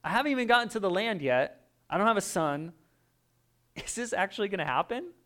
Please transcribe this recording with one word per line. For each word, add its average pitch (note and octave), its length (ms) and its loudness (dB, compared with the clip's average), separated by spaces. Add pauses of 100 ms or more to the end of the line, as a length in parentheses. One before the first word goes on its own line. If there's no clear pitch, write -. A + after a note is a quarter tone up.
I D#3 80 -2
haven't C4+ 220 2
even B3 160 2
gotten A#3+ 220 4
to A3+ 100 -4
the F#3+ 100 0
land G3 320 -2
yet. C3 460 0 (200)
I E3 100 -2
don't G#3 80 4
have A3+ 100 4
a G3 60 2
son. D#3 500 -2 (1040)
Is - 180 -10
this A#3+ 180 -6
actually G3 360 -2
gonna F#3 160 -4
happen? A#3 480 -2 (140)